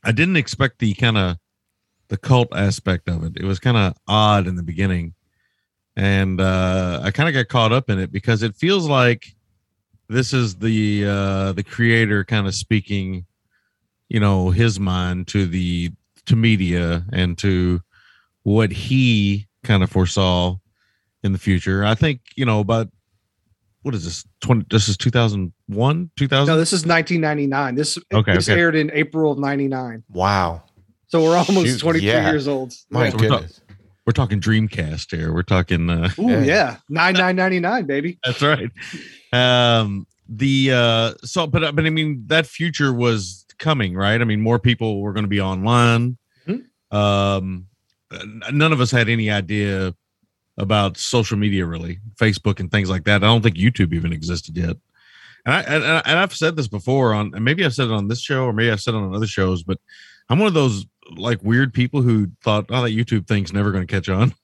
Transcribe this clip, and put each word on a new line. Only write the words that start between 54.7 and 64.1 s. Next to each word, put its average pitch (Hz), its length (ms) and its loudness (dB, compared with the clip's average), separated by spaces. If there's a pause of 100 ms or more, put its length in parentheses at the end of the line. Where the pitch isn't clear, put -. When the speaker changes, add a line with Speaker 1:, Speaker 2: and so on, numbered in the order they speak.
Speaker 1:
And 127 80 0
I, 175 100 2
and, 151 200 -2
and 160 380 2
I've 190 120 0
said 160 220 -2
this 143 140 -4
before 127 440 0
on, 104 220 -2
and 107 100 -4
maybe 160 200 2
I've 131 100 0
said 127 140 0
it 110 40 0
on 104 140 -2
this 117 140 -4
show 131 240 -2
or 120 80 -2
maybe 113 180 2
I've 104 100 0
said 117 140 -4
it 110 40 -2
on 95 140 -4
other 107 140 -2
shows, 92 380 -2
but 92 160 -6 (480)
I'm 139 100 2
one 214 80 4
of 190 80 2
those, 120 320 0 (300)
like, 101 260 -4
weird 117 320 2
people 127 280 0
who 110 260 2 (120)
thought, 107 300 0
"Oh, 123 120 0
that 117 100 -2
YouTube 110 340 -2
thing's 98 260 -2
never 101 200 0
gonna 92 120 -2
catch 92 240 -4
on." 98 240 2 (120)